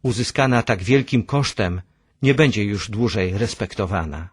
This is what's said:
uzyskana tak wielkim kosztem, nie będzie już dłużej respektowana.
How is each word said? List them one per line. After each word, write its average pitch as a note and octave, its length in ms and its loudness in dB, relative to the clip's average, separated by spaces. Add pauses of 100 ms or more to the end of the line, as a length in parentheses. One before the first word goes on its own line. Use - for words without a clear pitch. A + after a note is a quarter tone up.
uzyskana B2 600 0
tak F#2+ 200 -2
wielkim B2+ 400 2
kosztem, G2 580 -2 (400)
nie C3+ 120 4
będzie B2+ 300 4
już G2+ 260 -4
dłużej G2+ 480 0
respektowana. F2+ 960 -4